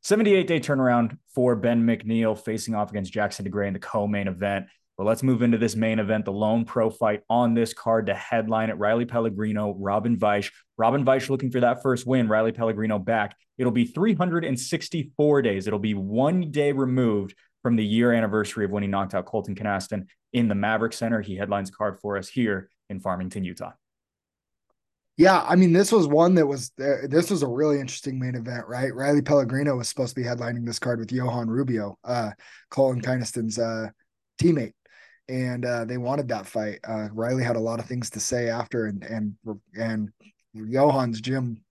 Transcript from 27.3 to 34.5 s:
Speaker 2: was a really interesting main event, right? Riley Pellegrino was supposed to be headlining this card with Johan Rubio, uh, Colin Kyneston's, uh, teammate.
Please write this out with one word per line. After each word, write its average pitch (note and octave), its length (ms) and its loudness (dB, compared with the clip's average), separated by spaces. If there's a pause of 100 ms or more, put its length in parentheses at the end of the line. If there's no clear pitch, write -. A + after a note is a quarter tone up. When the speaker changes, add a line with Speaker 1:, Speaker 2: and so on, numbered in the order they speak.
Speaker 2:
was E3+ 120 0
a C3+ 60 0
really C#3+ 320 0
interesting C3 400 -8
main B2+ 160 -4
event, A#2 320 -10
right? B2 260 -4
Riley C#3+ 280 2
Pellegrino C#3 540 2
was B2 120 -6
supposed B2+ 260 -4
to C3+ 60 -6
be A#2+ 60 -4
headlining A#2+ 380 -4
this A#2 140 -6
card A#2+ 220 -2
with G#2+ 100 -8
Johan B2 380 -2
Rubio, A2+ 560 -2
uh, A#2+ 260 -2 (400)
Colin C3 300 2
Kyneston's, A#2+ 580 -4
uh, A2+ 300 -2 (520)
teammate. D#3 340 2 (540)